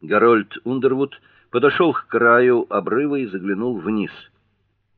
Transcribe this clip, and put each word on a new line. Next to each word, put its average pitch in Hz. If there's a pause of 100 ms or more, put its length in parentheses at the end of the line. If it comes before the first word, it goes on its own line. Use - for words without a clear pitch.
Гарольд 104
Ундервуд 135 (300)
подошёл 139
к -
краю 117
обрыва 110
и 131
заглянул 98
вниз. 98 (880)